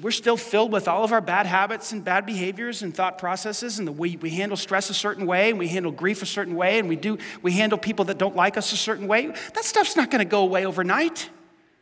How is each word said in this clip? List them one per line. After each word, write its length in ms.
we're 100
still 240
filled 380
with 160
all 160
of 80
our 80
bad 240
habits 480
and 100
bad 220
behaviors 560
and 120
thought 240
processes, 600
and 80
the 60
way 240
we 120
handle 280
stress 320
a 40
certain 320
way, 260
and 60
we 120
handle 220
grief 300
a 40
certain 300
way, 220
and 120
we 80
do, 200
we 120
handle 240
people 280
that 120
don't 180
like 220
us 160
a 40
certain 300
way. 200
That 360
stuff's 320
not 160
gonna 140
go 160
away 240
overnight. 640